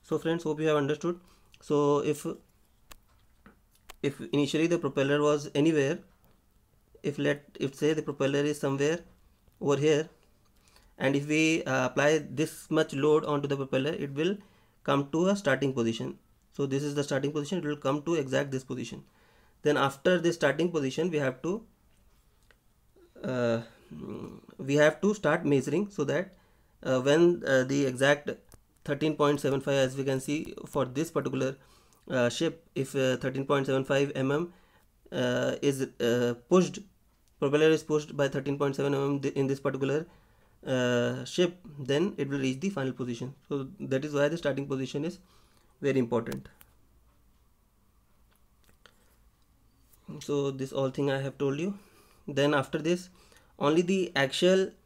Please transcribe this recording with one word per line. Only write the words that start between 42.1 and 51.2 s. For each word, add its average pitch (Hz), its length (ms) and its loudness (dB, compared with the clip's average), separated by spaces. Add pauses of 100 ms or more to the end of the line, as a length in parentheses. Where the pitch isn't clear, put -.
it 139 120 -4
will 143 100 -4
reach 131 220 -2
the 196 80 -2
final 135 240 -4
position. 127 420 -8 (140)
So 139 180 -6 (120)
that 135 260 -4
is 147 80 -8
why 143 160 2
the 165 80 -4
starting 139 300 -4
position 135 440 -4
is - 80 -18 (600)
very 135 180 2
important. 117 500 -2 (3750)
So 139 260 -2
this 135 220 -10
all 135 160 -2
thing 139 220 -2
I 135 100 -2